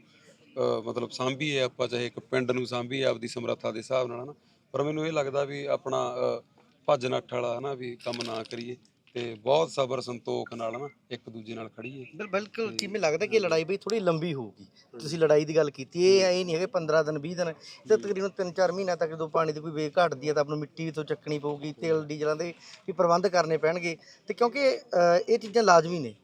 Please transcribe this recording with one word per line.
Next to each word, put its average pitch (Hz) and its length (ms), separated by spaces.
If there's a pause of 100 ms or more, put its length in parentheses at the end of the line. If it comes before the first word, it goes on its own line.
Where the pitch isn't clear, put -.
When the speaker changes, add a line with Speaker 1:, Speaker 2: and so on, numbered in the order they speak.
(580)
Speaker 1:
ਅ, 120 280
ਮਤਲਬ 117 240
ਸਾਂਭੀਏ 135 520
ਆਪਾਂ, 123 260
ਚਾਹੇ 120 180
ਇੱਕ 117 140
ਪਿੰਡ 127 320
ਨੂੰ 123 160
ਸਾਂਭੀਏ 123 360
ਆਪਦੀ 117 240
ਸਮਰੱਥਾ 117 440
ਦੇ 110 80
ਹਿਸਾਬ 127 280
ਨਾਲ 120 180
ਨਾ। 147 80 (380)
ਪਰ 135 120
ਮੈਨੂੰ 156 240
ਇਹ 165 40
ਲੱਗਦਾ 143 320
ਵੀ 143 220
ਆਪਣਾ, 131 500 (240)
ਅ, - 40 (420)
ਭੱਜ 135 200
ਨੱਠ 123 280
ਵਾਲਾ 120 260
ਨਾ 139 140
ਵੀ 123 320
ਕੰਮ 120 200
ਨਾ 110 180
ਕਰੀਏ 120 320 (380)
ਤੇ 120 220
ਬਹੁਤ 139 360
ਸਬਰ 127 300
ਸੰਤੋਖ 120 520
ਨਾਲ 113 200
ਨਾ 127 160 (220)
ਇੱਕ 120 180
ਦੂਜੇ 113 240
ਨਾਲ 113 160
ਖੜੀਏ। 131 360 (100)
Speaker 2:
ਬਿਲ-, 208 120
ਬਿਲਕੁਲ। 202 440
Speaker 1:
ਤੇ - 60
Speaker 2:
ਕਿਵੇਂ 202 240
ਲੱਗਦਾ 165 240
ਕਿ 208 100
ਇਹ 214 60
ਲੜਾਈ 165 220
ਬਈ 190 140
ਥੋੜ੍ਹੀ 220 220
ਲੰਬੀ 170 340
ਹੋਊਗੀ? 107 300
Speaker 1:
ਹੂੰ। - 360
Speaker 2:
ਤੁਸੀਂ 160 200
ਲੜਾਈ 151 260
ਦੀ 151 100
ਗੱਲ 151 140
ਕੀਤੀ, 139 340
ਇਹ, 190 200
Speaker 1:
ਹੂੰ। 185 80
Speaker 2:
ਇਹ 180 140
ਨਹੀਂ 165 100
ਹੈਗੇ 180 100
ਪੰਦਰਾਂ 160 380
ਦਿਨ, 151 160
ਵੀਹ 170 160
ਦਿਨ, 165 180
ਤੇ - 420
Speaker 1:
ਹੂੰ। 220 60
Speaker 2:
ਤਕਰੀਬਨ 202 280
ਤਿੰਨ 180 220
ਚਾਰ 180 200
ਮਹੀਨਿਆਂ 180 260
ਤੱਕ 165 140
ਜਦੋਂ 160 180
ਪਾਣੀ 160 240
ਦੀ 151 60
ਕੋਈ 160 120
ਵੇਗ 151 200 (140)
ਘਟਦੀ 147 240
ਹੈ 147 40
ਤਾਂ 151 80
ਆਪ 143 80
ਨੂੰ 151 100
ਮਿੱਟੀ 151 260
ਵੀ 160 60
ਤੋਂ 151 120
ਚੱਕਣੀ 151 360
ਪਊਗੀ, 147 340
ਤੇਲ 165 220
Speaker 1:
ਹੂੰ। 156 120
Speaker 2:
ਡੀਜ਼ਲਾਂ 151 280
ਦੇ 170 180 (340)
ਵੀ 190 60
ਪ੍ਰਬੰਧ 175 340
ਕਰਨੇ 160 300
ਪੈਣਗੇ, 165 400 (300)
ਤੇ 208 60
ਕਿਉਂਕਿ, 247 440
ਅ, 175 420 (100)
ਇਹ 226 100
ਚੀਜ਼ਾਂ 226 240
ਲਾਜ਼ਮੀ 170 360
ਨੇ। 117 140 (100)